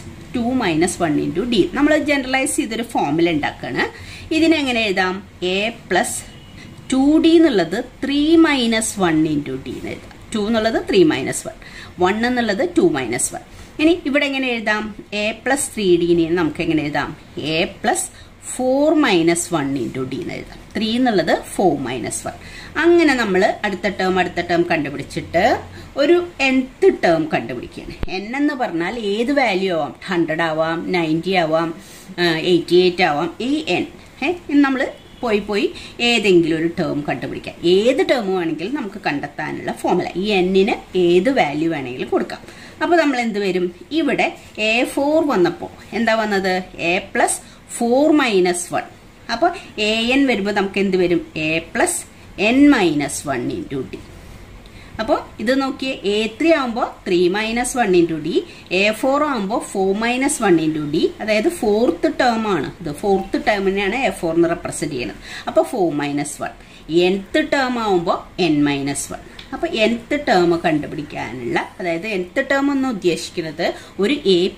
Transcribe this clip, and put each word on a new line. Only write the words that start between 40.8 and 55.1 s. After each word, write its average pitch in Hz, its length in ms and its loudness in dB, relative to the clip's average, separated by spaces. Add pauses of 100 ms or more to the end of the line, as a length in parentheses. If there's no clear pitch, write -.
ഏത് 180 400 4
വാല്യൂ 156 340 0
വേണമെങ്കിലും 135 380 -6
കൊടുക്കാം. - 300 -2 (440)
അപ്പൊ 330 140 4
നമ്മൾ 285 220 2
എന്ത് 220 200 -2
വരും? 180 360 -2 (160)
ഇവിടെ 285 460 0 (200)
എ 220 260 0
ഫോർ 302 440 0
വന്നപ്പോ 180 440 0 (220)
എന്താ 220 220 2
വന്നത്? 190 480 0 (140)
എ 170 200 0 (180)
പ്ലസ് - 220 2 (400)
ഫോർ 262 340 4
മൈനസ് 190 640 2
വൺ. - 100 -2 (480)
അപ്പൊ 233 180 2 (300)
എ 226 320 0
എൻ 277 160 4
വരുമ്പോ 208 240 0
നമുക്ക് 196 280 -2
എന്ത് 190 180 2
വരും? 170 300 2 (100)
എ 160 220 -2 (160)
പ്ലസ് - 260 0 (380)
എൻ 262 300 6
മൈനസ് 156 580 2
വൺ 131 220 -4
into 131 320 -6 (120)
ഡി. - 60 -12 (1000)
അപ്പൊ 254 180 0 (220)